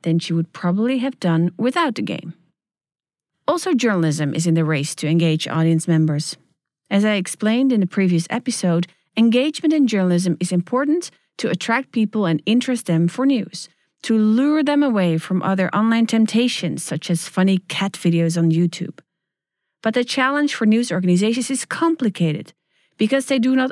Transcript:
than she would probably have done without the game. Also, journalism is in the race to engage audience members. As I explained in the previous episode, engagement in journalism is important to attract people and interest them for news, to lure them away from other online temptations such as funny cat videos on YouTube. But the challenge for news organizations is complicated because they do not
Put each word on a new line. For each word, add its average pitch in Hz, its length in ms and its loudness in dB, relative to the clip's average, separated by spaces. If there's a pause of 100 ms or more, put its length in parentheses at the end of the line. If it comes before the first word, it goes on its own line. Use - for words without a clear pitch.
than 170 180 0
she - 140 -4
would 165 180 -2
probably 214 460 -2
have 254 220 -4
done 170 360 0
without 262 400 -2
the - 60 -6
game. - 320 -8 (1120)
Also, 349 260 0
journalism 165 600 0
is 165 120 -2
in 165 80 2
the 165 120 2
race 151 300 -2
to - 120 -6
engage 160 400 0
audience 160 400 0
members. 156 480 0 (540)
As 202 160 2
I 214 80 2
explained 220 580 0
in 226 80 2
the 185 80 2
previous 180 420 0
episode, 180 580 -2 (280)
engagement 254 580 2
in 294 140 4
journalism 185 520 2
is 180 120 -2
important 277 580 -2 (280)
to - 120 -4
attract 233 440 -2
people 214 320 0
and 160 200 0
interest 240 420 0
them 170 200 2
for 240 180 -2
news, 262 440 -2 (340)
to 226 140 0
lure 254 440 2
them 294 220 2
away 190 340 2
from 185 240 -2
other 190 320 -2
online 226 320 2
temptations 226 760 0
such - 260 -8
as 170 200 -2
funny 190 300 2 (100)
cat 196 240 -4
videos 165 440 0
on 165 140 2
YouTube. 170 480 -2 (800)
But 220 120 -2
the 247 100 0
challenge 277 500 0
for - 120 -2
news 226 260 2
organizations 185 580 0
is 269 160 -4
complicated 214 840 -2 (460)
because 262 300 0
they 269 120 0
do 254 160 2
not 262 160 0